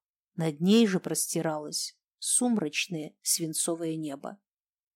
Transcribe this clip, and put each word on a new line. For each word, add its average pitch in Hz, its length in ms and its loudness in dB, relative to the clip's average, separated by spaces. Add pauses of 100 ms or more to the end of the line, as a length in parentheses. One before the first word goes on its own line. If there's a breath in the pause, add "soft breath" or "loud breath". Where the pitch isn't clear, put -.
(360)
Над 160 260 -2
ней 214 260 8
же 185 120 2
простиралось 156 1000 -4 (220)
сумрачное 165 1040 0
свинцовое 165 760 -2
небо. 139 420 -8 (560)